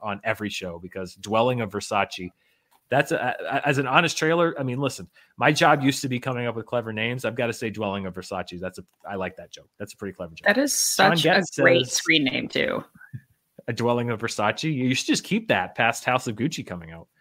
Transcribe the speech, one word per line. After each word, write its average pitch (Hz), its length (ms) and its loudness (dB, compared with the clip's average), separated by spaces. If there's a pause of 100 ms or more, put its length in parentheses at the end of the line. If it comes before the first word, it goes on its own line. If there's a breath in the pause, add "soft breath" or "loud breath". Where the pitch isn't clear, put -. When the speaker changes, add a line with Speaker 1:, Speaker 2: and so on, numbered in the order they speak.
Speaker 1:
on 104 220 -6
every 104 260 -2
show, 87 300 -8
because 90 340 -10
Dwelling 113 480 2
of 104 100 -4
Versace, 98 600 -2 (580)
that's 147 220 2
a, 127 280 0
a, 110 280 -2
as 139 100 2
an 135 80 0
honest 156 320 2
trailer. 165 420 2
I 139 40 -4
mean, 127 160 -4
listen, 127 280 -4 (300)
my 127 140 6
job 147 320 4
used 135 180 2
to 131 80 -2
be 123 100 -2
coming 123 280 -4
up 113 80 -2
with 113 100 -6
clever 113 260 -2
names. 117 340 -2
I've 113 100 -2
gotta 117 180 0
say 113 160 -4
Dwelling 101 380 -4
of 90 80 -8
Versace. 90 440 -8
That's 92 200 -8
a, 92 40 -14 (240)
I 101 60 -8
like 92 220 -6
that 87 160 -18
joke. - 260 -20
That's 104 160 -12
a - 40 -20
pretty 180 180 -8
clever 82 180 -12
joke. - 140 -6
Speaker 2:
That 208 100 2
is 277 140 2 (260)
Speaker 1:
John 180 180 6
Speaker 2:
such 165 100 2
a - 40 6
Speaker 1:
Getz 185 300 2
Speaker 2:
great 170 260 6
Speaker 1:
says, - 100 -6
Speaker 2:
screen 160 280 2
name - 240 -2
too. - 360 -2 (840 soft breath)
Speaker 1:
A 120 60 -4
Dwelling 120 360 0
of 110 100 -4
Versace. 110 440 0 (100)
You 127 220 2
should - 120 -2
just - 160 2
keep 226 260 0
that 95 260 0
past 117 300 0
House 127 200 2
of 113 100 -2
Gucci 135 300 -2
coming 85 260 -10
out. 82 160 -16 (140)